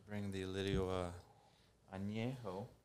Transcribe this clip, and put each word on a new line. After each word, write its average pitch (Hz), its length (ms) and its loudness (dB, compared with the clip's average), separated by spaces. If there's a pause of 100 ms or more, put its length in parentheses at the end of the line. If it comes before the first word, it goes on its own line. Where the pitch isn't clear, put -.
bring 101 260 -2
the 95 140 0
little, 95 440 4
uh, - 1040 -4
añejo. 110 720 -2 (180)